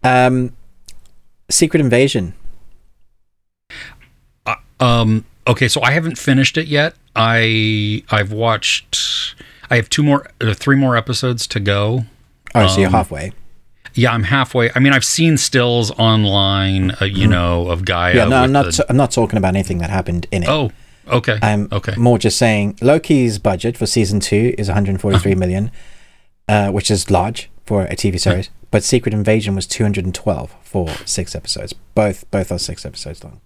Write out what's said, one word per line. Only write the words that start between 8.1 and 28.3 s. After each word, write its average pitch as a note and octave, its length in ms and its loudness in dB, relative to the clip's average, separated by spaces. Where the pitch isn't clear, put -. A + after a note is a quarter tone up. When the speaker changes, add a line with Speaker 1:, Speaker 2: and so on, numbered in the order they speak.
Speaker 2:
I've G#2 200 0
watched, - 1040 -4
I B2 80 0
have A#2 120 -2
two D3+ 140 0
more, C#3+ 260 0
uh, A2 120 0
three C#3 220 0
more C3 200 2
episodes A#2+ 520 -4
to - 120 -6
go. G#2 440 0
Speaker 1:
Oh, G#2+ 120 4
so F#2+ 120 2
you're G2 80 4
Speaker 2:
Um, F#2+ 60 2
Speaker 1:
halfway. E2+ 380 -2
Speaker 2:
Yeah, A#2+ 200 2
I'm A2+ 100 -2
halfway. B2 520 0
I B2+ 40 0
mean, C#3 140 4
I've C3 120 2
seen D#3+ 320 2
stills A#2+ 540 0
online, G2 1000 2
uh, G2 40 0
you G2+ 220 2
Speaker 1:
Mm. - 40 6
Speaker 2:
know, F2 380 0
of F2 160 -2
Gaia F2+ 300 0
Speaker 1:
Yeah, A2+ 100 6
no, B2 120 2
I'm B2+ 60 4
Speaker 2:
with C3 80 2
Speaker 1:
not C#3 140 2
Speaker 2:
the E2 80 -4
Speaker 1:
t-, D3 160 0
I'm B2 80 2
not C#3 140 2
talking A2 260 0
about F#2+ 180 0
anything F#2 240 -2
that E2+ 100 -4
happened F2+ 420 -4
in F#2 120 -2
it. - 60 -2
Speaker 2:
Oh, C#3+ 220 0
okay. A2+ 340 0
Speaker 1:
I'm G#2 300 0
Speaker 2:
Okay. G#2 260 -4
Speaker 1:
more A#2 220 4
just - 180 0
saying G#2 440 0
Loki's B2+ 580 2
budget A2 360 -2
for A2+ 120 -4
season G#2 320 0
two A2+ 400 0
is G2+ 100 -4
Speaker 2:
Uh-huh. - 40 -2
Speaker 1:
a - 20 0
hundred G2 260 0
forty-three F#2+ 340 2
million, F#2 360 -2
uh, G2+ 220 2
which F#3+ 220 -2
is - 180 -2
large F#2 400 0
for G2+ 180 0
a - 120 -6
T G2 160 -2
V F#2 60 -4
Speaker 2:
Yeah. - 40 -4
Speaker 1:
series. F#2+ 280 0